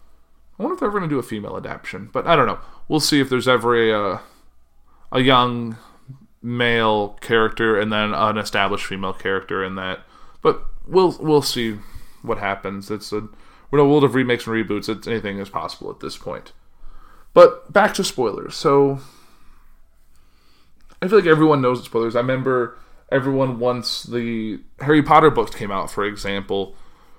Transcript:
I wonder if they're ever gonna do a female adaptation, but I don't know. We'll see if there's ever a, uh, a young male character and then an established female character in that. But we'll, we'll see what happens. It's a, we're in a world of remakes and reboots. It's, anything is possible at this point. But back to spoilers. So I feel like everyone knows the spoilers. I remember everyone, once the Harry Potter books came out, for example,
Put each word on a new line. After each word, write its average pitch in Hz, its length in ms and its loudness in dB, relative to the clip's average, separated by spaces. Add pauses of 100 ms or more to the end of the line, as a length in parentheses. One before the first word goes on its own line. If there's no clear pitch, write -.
(580)
I 226 40 -6
wonder 330 120 -2
if 339 60 -10
they're 247 80 -2
ever 208 100 -4
gonna 175 100 -4
do 143 120 0
a - 20 -6
female 101 340 -10
adaptation, - 560 -12
but - 140 -4
I 165 80 4
don't 135 120 4
know. 95 120 -4 (300)
We'll 151 120 0
see 147 200 2
if 131 100 0
there's 120 160 0
ever 120 300 4
a, 107 380 2
uh, 107 60 -10 (920)
a 127 80 0
young 123 560 2 (640)
male 117 680 0 (100)
character 110 580 2
and 107 140 -2
then 107 220 0
an 107 240 0
established 101 480 -2
female 95 260 -6
character 95 500 -4
in 95 120 -6
that. 92 260 -8 (420)
But - 220 2 (220)
we'll, 180 340 2
we'll 147 220 2
see 113 360 -4 (440)
what 110 160 -4
happens. 98 520 -6
It's 104 220 -8
a, 107 160 -6 (420)
we're 143 80 2
in 143 80 6
a - 20 4
world 147 160 6
of 120 100 2
remakes 123 320 0
and 113 100 -4
reboots. 101 320 -4
It's, 110 180 -8
anything 101 320 -6
is 98 120 -10
possible 87 400 -10
at - 100 -16
this - 160 -10
point. - 360 -12 (800)
But - 380 8
back 202 220 2
to 196 100 -2
spoilers. - 520 -4
So 139 440 2 (2000)
I 185 80 -4
feel 214 100 6
like 170 100 4
everyone 156 320 6
knows 127 180 2
the 117 60 -12
spoilers. 113 320 -2
I 120 40 2
remember 127 580 -2 (340)
everyone, 131 460 0
once 120 440 -2
the 113 580 -6 (200)
Harry 147 220 4
Potter 151 280 6
books 117 240 -2
came 104 160 -8
out, 95 200 -6
for 101 140 -4
example, 98 720 -6 (440)